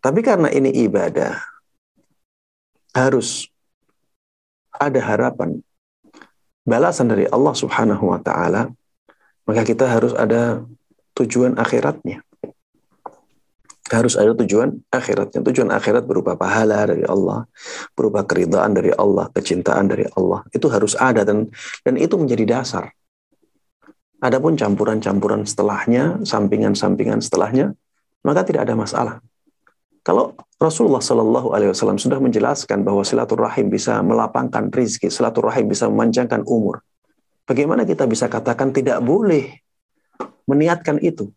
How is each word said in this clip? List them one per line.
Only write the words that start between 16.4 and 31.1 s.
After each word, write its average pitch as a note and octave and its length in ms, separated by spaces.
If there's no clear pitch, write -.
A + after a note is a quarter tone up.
dari G2 240
Allah, G2+ 400
berupa G#2 320
keridhaan F#2+ 480
dari - 160
Allah, F#2+ 400
kecintaan F#2 560
dari G2 160
Allah. F#2 320
Itu - 160
harus G#2+ 320
ada A#2+ 240
dan, G#2 240
dan B2+ 80
itu E3 240
menjadi A#2+ 400
dasar. - 320
Adapun D3+ 400
campuran-campuran G#2 880
setelahnya, B2 800
sampingan-sampingan G#2 960
setelahnya, A2 480
maka F3 200
tidak E3+ 240
ada A#2 80
masalah. A2+ 400
Kalau - 320
Rasulullah D#3 400
Sallallahu A#2 560